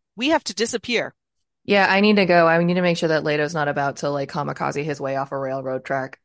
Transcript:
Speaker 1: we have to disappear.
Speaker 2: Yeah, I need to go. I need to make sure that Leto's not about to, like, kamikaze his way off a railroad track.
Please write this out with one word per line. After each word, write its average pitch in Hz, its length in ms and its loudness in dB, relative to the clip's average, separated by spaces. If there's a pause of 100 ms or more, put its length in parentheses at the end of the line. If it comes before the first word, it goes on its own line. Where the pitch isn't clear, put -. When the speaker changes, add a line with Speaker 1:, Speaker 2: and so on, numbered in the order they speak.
(160)
Speaker 1:
we 240 140 -2
have 320 140 2
to - 100 -8
disappear. 220 640 -4 (500)
Speaker 2:
Yeah, 196 240 4
I 190 100 4
need 208 160 4
to 196 100 4
go. 170 220 6
I 165 160 4
need 175 120 2
to 185 60 0
make 175 160 2
sure 170 120 0
that 156 140 0
Leto's 151 300 0
not 151 140 -2
about 139 300 -2
to, 147 120 -4
like, 139 220 -4
kamikaze 143 520 -4
his 143 180 -6
way 135 160 -4
off 135 140 -6
a 143 60 -6
railroad 131 480 -6
track. 135 400 -6